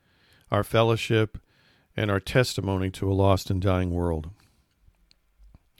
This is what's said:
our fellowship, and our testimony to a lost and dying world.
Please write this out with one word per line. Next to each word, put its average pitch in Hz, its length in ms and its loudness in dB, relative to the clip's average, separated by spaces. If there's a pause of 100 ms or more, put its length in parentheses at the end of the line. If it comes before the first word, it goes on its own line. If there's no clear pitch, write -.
(520)
our 104 140 0
fellowship, 113 720 0 (580)
and 107 160 -2
our 98 80 2
testimony 98 720 0
to 98 180 -4
a 98 60 2
lost 95 340 2
and 95 120 -2
dying 92 300 0
world. 85 380 -4 (1500)